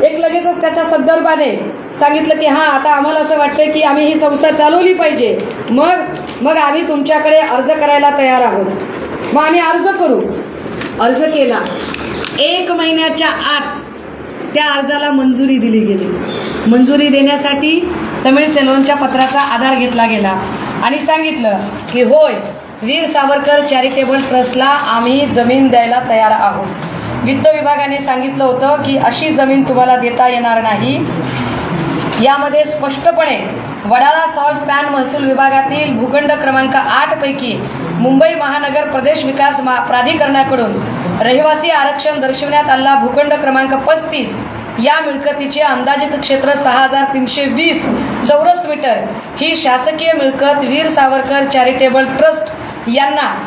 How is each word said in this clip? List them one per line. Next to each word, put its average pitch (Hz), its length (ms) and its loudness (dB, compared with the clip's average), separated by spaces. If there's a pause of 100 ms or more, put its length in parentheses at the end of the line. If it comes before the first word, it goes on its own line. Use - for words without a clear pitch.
एक 311 160 2
लगेचच 330 420 0
त्याच्या 330 240 0
संदर्भाने 311 880 0 (220)
सांगितलं 302 460 2
की 311 60 2
"हां, 302 200 2
आता 285 240 2
आम्हाला 294 300 2
असं 302 180 0
वाटतंय 294 320 2
की 311 120 0
आम्ही 294 240 2
ही 311 80 2
संस्था 302 360 2
चालवली 330 440 4
पाहिजे, 254 440 0 (320)
मग, 285 200 2 (520)
मग 302 140 2
आम्ही 302 320 0
तुमच्याकडे 302 480 2
अर्ज 269 340 2
करायला 285 480 2
तयार 262 220 2
आहोत." 202 260 0 (640)
मग 294 100 4
आम्ही 320 180 2
अर्ज 339 280 0
करू. 339 320 0 (800)
अर्ज 254 220 0
केला, 277 360 0 (800)
एक 349 320 -2
महिन्याच्या 320 580 0
आत 277 500 -4 (760)
त्या 302 100 2
अर्जाला 294 460 -2
मंजुरी 262 480 2
दिली 220 220 2
गेली. 196 260 0 (600)
मंजुरी 262 420 4
देण्यासाठी 285 840 0 (340)
तमिळ 277 200 4
सेल्वनच्या 277 500 2
पत्राचा 262 440 0
आधार 262 340 0
घेतला 240 320 0
गेला 202 340 -2 (440)
आणि 269 140 0
सांगितलं 294 600 0 (340)
की 247 100 2
"होय, 277 300 4 (500)
वीर 302 240 -2
सावरकर 285 600 2
चॅरिटेबल 262 520 0
ट्रस्टला 254 460 0
आम्ही 262 640 2
जमीन 254 420 2
द्यायला 240 400 2
तयार 220 220 4
आहोत." 202 360 0 (580)
वित्त 277 300 2
विभागाने 285 440 -2
सांगितलं 269 460 -2
होतं 262 320 2
की 269 200 -2
"अशी 285 340 0
जमीन 269 380 2
तुम्हाला 254 280 4
देता 240 320 2
येणार 240 340 0
नाही." 226 420 -2 (1200)
यामध्ये 277 420 2
स्पष्टपणे 302 720 -2 (480)
वडाळा 285 500 2
सॉल्ट 285 240 0
पॅन 285 340 -2
महसूल 269 320 -2
विभागातील 269 760 0
भूखंड 277 340 0
क्रमांक 269 440 0
आठ 285 460 0
पैकी 262 380 -4 (300)
मुंबई 269 440 2
महानगर 285 560 -2
प्रदेश 277 340 0
विकास 277 360 0
मा-, 254 200 0
प्राधिकरणाकडून 269 920 0 (500)
रहिवासी 302 500 2
आरक्षण 294 500 0
दर्शवण्यात 285 500 0
आलेला 269 240 2
भूखंड 269 380 2
क्रमांक 269 420 0
पस्तीस 302 600 -2 (440)
या 285 220 2
मिळकतीचे 285 600 -4
अंदाजित 277 600 0
क्षेत्र 269 300 0
सहा 262 340 2
हजार 269 200 0
तीनशे 269 400 -2
वीस 277 420 0 (420)
चौरस 339 380 2
मीटर 277 380 -2 (360)
ही 311 160 0
शासकीय 311 560 0
मिळकत 277 520 0
वीर 294 240 0
सावरकर 269 560 2
चॅरिटेबल 262 600 2
ट्रस्ट 311 480 0 (360)
यांना 277 460 0 (120)